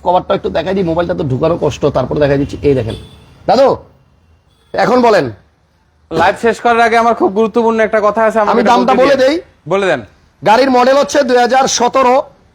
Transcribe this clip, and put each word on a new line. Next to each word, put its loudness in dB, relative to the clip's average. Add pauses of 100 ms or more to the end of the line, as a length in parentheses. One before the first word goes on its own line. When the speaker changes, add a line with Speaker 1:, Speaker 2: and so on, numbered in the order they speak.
Speaker 1:
কভারটা 0
একটু -4
দেখাই -4
দিই, -2
মোবাইলটা -2
তো -4
ঢুকানো -2
কষ্ট, -2
তারপরে -2
দেখাই 0
দিচ্ছি। -6
এই 2
দেখেন। -4 (520)
দাদু, 2 (960)
এখন 0
বলেন। 2 (800)
Speaker 2:
লাইভ 0
শেষ 0
করার 0
আগে 2
আমার 2
খুব -2
গুরুত্বপূর্ণ 0
একটা 0
কথা 0
আছে, 0
আমাকে 0
Speaker 1:
আমি 2
Speaker 2:
এটা 2
Speaker 1:
দামটা 2
Speaker 2:
বলতে 2
Speaker 1:
বলে 2
Speaker 2:
দিন। 2
Speaker 1:
দেই। 0 (300)
Speaker 2:
বলে -2
দেন। -2 (440)
Speaker 1:
গাড়ির 4
মডেল 2
হচ্ছে 0
দুই 0
হাজার 0
সতেরো 0 (320)